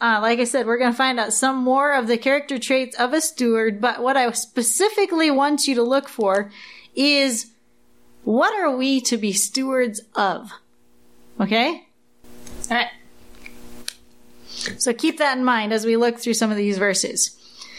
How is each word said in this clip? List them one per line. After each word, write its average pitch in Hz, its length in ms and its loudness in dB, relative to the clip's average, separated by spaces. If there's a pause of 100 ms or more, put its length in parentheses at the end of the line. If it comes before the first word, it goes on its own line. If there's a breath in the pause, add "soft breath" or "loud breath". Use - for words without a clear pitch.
uh, 226 200 2
like 233 180 2
I 247 60 2
said, 240 200 0
we're 226 120 0
gonna 247 160 2
find 262 260 0
out 220 140 -2
some 269 240 0
more 262 360 2
of 254 140 2
the 233 100 2
character 277 420 0
traits 254 380 -2
of 247 160 0
a 311 80 2
steward. 226 600 0
But 233 200 0
what 262 160 2
I 247 140 2
specifically 339 1000 0
want 277 360 2
you 277 80 0
to 233 80 2
look 269 260 0
for 202 420 0 (440 loud breath)
is, 269 520 2 (760)
what 285 340 2
are 320 180 0
we 262 260 0
to - 160 -2
be 202 160 -2
stewards 254 680 -2 (140)
of? 196 360 -2 (880)
Okay? 226 480 0 (840)
All 220 60 0
right. 180 100 -2 (1900 loud breath)
So 240 160 -2
keep 320 240 -2
that 277 200 2
in 254 60 -2
mind 226 300 2
as 220 120 0
we 226 120 4
look 233 220 2
through 233 160 -2
some 226 160 0
of 214 60 0
these 202 200 0
verses. - 600 0 (420 loud breath)